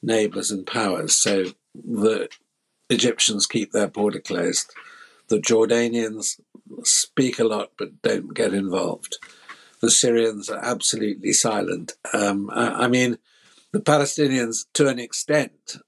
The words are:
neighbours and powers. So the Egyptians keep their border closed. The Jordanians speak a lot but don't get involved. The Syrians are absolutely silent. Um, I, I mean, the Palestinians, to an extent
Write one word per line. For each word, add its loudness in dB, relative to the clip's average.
neighbours 0
and -6
powers. -2
So 2
the 0
Egyptians 2
keep -4
their 2
border -2
closed. -4
The 4
Jordanians 2
speak 2
a 4
lot -2
but -10
don't -2
get 0
involved. -4
The 4
Syrians 2
are -8
absolutely -2
silent. 0
Um, 0
I, -2
I 2
mean, 2
the 0
Palestinians, 2
to 4
an 0
extent -4